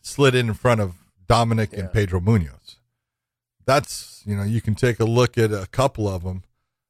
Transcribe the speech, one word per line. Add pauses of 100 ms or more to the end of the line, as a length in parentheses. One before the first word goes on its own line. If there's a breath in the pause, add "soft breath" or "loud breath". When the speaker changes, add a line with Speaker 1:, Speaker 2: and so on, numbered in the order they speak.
Speaker 1:
slid
in
front
of (340)
Dominic
and
Speaker 2:
Yeah.
Speaker 1:
Pedro
Munoz. (880)
That's,
you
know,
you
can
take
a
look
at
a
couple
of
'em, (460)